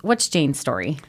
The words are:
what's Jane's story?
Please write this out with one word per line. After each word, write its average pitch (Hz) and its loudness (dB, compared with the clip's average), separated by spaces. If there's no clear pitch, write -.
what's 233 2
Jane's 143 2
story? 113 -2